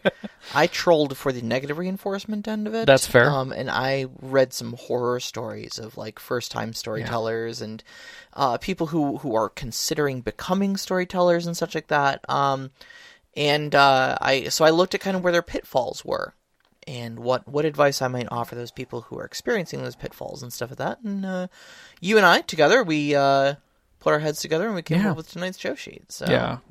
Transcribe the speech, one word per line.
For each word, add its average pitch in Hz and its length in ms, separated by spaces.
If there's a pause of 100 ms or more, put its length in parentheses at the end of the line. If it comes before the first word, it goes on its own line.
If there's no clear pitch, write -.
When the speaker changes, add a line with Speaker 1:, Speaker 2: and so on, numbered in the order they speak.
(540)
Speaker 1:
I 151 140
trolled 147 480
for 135 160
the 123 100
negative 135 360
reinforcement 196 680
end 214 200
of 214 80
it. 226 120
Speaker 2:
That's 135 200
fair. 123 240
Speaker 1:
Um, 135 220
and 127 180
I 135 360 (140)
read 131 320
some 117 220
horror 123 460
stories 110 580
of, 110 180
like, 107 220
first-time 117 520
Speaker 2:
Yeah. 113 40
Speaker 1:
storytellers 113 880
and, 110 200 (520)
uh, 127 240
people 170 300
who, 143 300
who 135 160
are 107 140
considering 139 720
becoming 196 560
storytellers 180 720
and 170 100
such - 180
like 160 140
that. 139 400
Um, 135 420 (640)
and, 147 380
uh, 135 460
I, 135 280
so - 160
I 156 60
looked 175 240
at 190 60
kind 190 160
of 185 80
where 180 80
their 170 100
pitfalls - 600
were - 300 (520)
and 117 340
what, 120 260
what 143 180
advice 147 380
I 127 60
might 123 220
offer 117 240
those 120 160
people 120 320
who - 160
are - 60
experiencing 170 580
those 123 140
pitfalls - 460
and 120 100
stuff 123 180
like 123 80
that. 165 240
And, 196 240
uh, 185 200 (540)
you 196 160
and 202 100
I, 175 160
together, 156 400
we, 151 320
uh, 139 400 (460)
put 156 140
our 151 40
heads 151 220
together 160 240
and 220 100
we 175 60
came 165 220
Speaker 2:
Yeah. 208 80
Speaker 1:
up 151 80
with 160 120
tonight's 185 280
show - 160
sheet. - 360
So. - 160
Speaker 2:
Yeah. 123 320 (120)